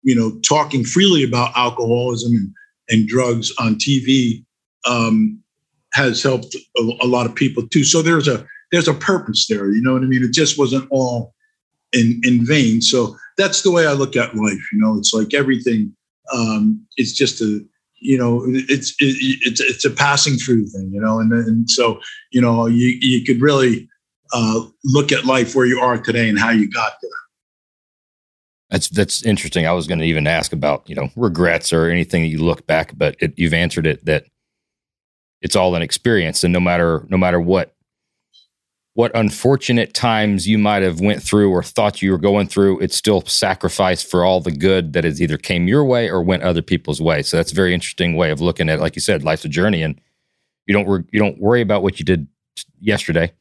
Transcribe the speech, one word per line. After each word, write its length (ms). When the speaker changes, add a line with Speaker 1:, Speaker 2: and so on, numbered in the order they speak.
Speaker 1:
you 100
know, 240
talking 360
freely 400
about 320
alcoholism 800
and, 180
and 200
drugs 500
on 200
T 260
V, 400
um, 540
has 300
helped 320
a, 280
a 40
lot 200
of 80
people 320
too. 160
So 180
there's 280
a, 180
there's 160
a 80
purpose 540
there. 240
You 100
know 120
what 80
I 40
mean? 160
It 100
just 240
wasn't 360
all 420
in, 300
in 240
vain. 340
So 360
that's 260
the 80
way 160
I 60
look 220
at 220
life. 360
You 80
know, 160
it's 160
like 220
everything, 580
um, 540
it's 160
just 280
a, 260
you 200
know, 300
it's, 440
it, 160
it's, 160
it's 240
a 60
passing 460
through 300
thing, 260
you 80
know? 180
And, 140
and 360
so, 320
you 100
know, 260
you, 340
you 240
could 160
really, 480
uh, 280
look 260
at 140
life 300
where 120
you 140
are 180
today 300
and 100
how 120
you 200
got 300
there. 100
Speaker 2:
That's, 200
that's 340
interesting. 420
I 60
was 140
gonna 180
even 220
ask 260
about, 360
you 60
know, 220
regrets 560
or 160
anything 340
that 60
you 160
look 220
back, 320
but 200
it, 200
you've 160
answered 320
it, 180
that 220
it's 160
all 180
an 60
experience. 640
And 80
no 80
matter, 480
no 80
matter 240
what, 340
what 220
unfortunate 800
times 540
you 100
might 240
have 180
went 220
through 300
or 100
thought 400
you 80
were 80
going 300
through, 320
it's 160
still 260
sacrifice 800
for 220
all 160
the 100
good 420
that 120
has 180
either 160
came 300
your 160
way 260
or 100
went 220
other 200
people's 380
way. 220
So 140
that's 160
a 20
very 180
interesting 440
way 140
of 100
looking 280
at 120
it. 20
Like 140
you 40
said, 220
life's 220
a 40
journey, 340
and 180
you 80
don't 140
re-, 240
you 80
don't 200
worry 220
about 220
what 160
you 40
did 220
yesterday. 600